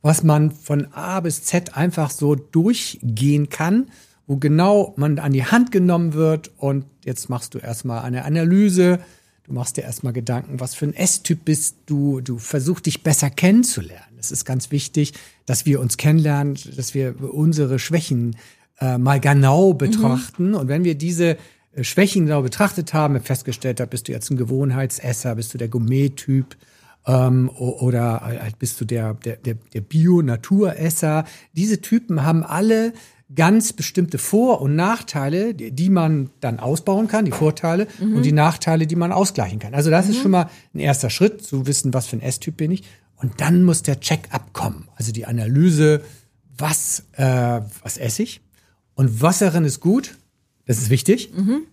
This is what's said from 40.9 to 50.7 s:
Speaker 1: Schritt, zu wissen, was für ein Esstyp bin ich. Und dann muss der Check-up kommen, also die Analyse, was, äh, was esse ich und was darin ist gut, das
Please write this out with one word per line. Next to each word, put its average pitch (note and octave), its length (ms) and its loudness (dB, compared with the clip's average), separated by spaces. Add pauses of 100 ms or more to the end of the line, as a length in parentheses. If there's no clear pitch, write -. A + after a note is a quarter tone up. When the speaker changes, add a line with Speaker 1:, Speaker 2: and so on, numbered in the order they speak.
Speaker 1:
Schritt, G3 340 0
zu C3+ 240 -4
wissen, C#3 260 0
was B2+ 140 -2
für A#2+ 100 -8
ein A2+ 40 -8
Esstyp C3 360 -6
bin D#3 140 -2
ich. G3 120 -4 (320)
Und - 260 -6
dann F3 220 4
muss E3+ 200 2
der C#3 160 -2
Check-up - 540 -6
kommen, - 420 -6
also A2 160 -6
die A2+ 140 -8
Analyse, D3 760 2 (560)
was, - 460 -4 (100)
äh, B2 480 0 (220)
was - 140 -10
esse A#2+ 260 -4
ich - 180 -10 (540)
und A#2 260 2
was F3 180 2
darin F3 260 2
ist C3+ 140 -2
gut, A3 380 0 (480)
das A2+ 120 0